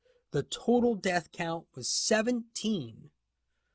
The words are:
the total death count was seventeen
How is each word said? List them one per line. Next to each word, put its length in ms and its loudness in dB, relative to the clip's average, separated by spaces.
the 120 0
total 520 2
death 380 -2
count 320 -4
was 140 -6
seventeen 1200 0